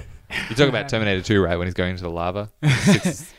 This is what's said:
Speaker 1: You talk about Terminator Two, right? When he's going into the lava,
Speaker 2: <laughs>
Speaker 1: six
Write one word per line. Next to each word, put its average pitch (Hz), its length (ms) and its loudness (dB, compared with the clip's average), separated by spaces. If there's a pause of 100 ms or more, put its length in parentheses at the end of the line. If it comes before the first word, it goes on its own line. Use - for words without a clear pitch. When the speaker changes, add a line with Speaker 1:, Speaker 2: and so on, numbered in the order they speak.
(480)
Speaker 1:
You 110 80 -6
talk 139 140 4
about 107 200 -2
Terminator 101 340 0
Two, 101 200 4
right? 85 140 2
When 87 80 -2
he's 90 80 -4
going 90 160 -2
into 90 140 -8
the 87 80 -6
lava, 92 460 -6
Speaker 2:
<laughs> 139 260 2
Speaker 1:
six 180 400 2 (160)